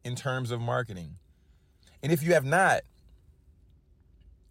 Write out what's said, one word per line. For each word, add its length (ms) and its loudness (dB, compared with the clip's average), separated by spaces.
in 100 -8
terms 360 -4
of 100 -4
marketing? 560 -6
And 100 0
if 100 2
you 120 2
have 100 4
not, 380 4